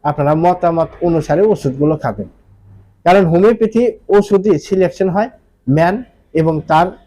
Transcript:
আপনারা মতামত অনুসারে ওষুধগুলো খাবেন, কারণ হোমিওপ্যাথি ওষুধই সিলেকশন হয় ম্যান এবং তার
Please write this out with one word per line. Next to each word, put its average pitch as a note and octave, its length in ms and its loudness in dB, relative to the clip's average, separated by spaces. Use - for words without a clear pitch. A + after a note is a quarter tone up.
আপনারা D3 280 -2
মতামত E3+ 460 0
অনুসারে E3 360 -2
ওষুধগুলো D3 500 -2
খাবেন, G#2 260 -8
কারণ F#3+ 180 4
হোমিওপ্যাথি A3 500 2
ওষুধই G3+ 400 2
সিলেকশন F#3 480 -2
হয় A3 160 -2
ম্যান E3 280 2
এবং D#3+ 140 0
তার E3 180 2